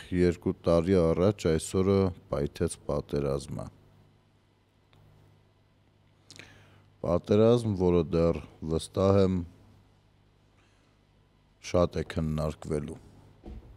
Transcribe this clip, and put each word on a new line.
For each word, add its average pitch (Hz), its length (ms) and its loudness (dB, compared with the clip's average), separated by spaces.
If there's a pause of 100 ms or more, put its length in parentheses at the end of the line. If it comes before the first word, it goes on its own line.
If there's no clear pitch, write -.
(240)
երկու 87 320 0 (100)
տարի 85 380 4
առաջ 85 480 0
այսօրը 95 460 0 (360)
պայթեց 73 440 -4 (120)
պատերազմը։ 69 800 -6 (3250)
Պատերազմ, 107 800 2
որը 87 260 4
դեռ, 82 340 0 (300)
վստահ 98 500 2
եմ, 92 180 0 (2250)
շատ 87 400 0
է - 140 -12
քննարկվելու։ 78 840 -6 (760)